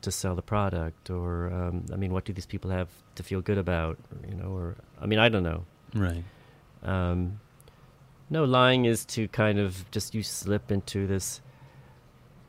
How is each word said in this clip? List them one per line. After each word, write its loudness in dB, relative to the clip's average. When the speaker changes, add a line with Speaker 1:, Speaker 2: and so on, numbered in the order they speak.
Speaker 1:
to -4
sell -2
the -4
product, -2
or, -4
um, -4
I -6
mean, -2
what -2
do -6
these -10
people -6
have -2
to -10
feel -4
good 0
about, 0
you -8
know, -6
or, -6
I -6
mean, 2
I 8
don't 2
know. -2
Speaker 2:
Right. 0
Speaker 1:
Um, -2
no, 2
lying 6
is 2
to -2
kind 4
of 0
just, -4
you -2
slip -2
into 0
this, -2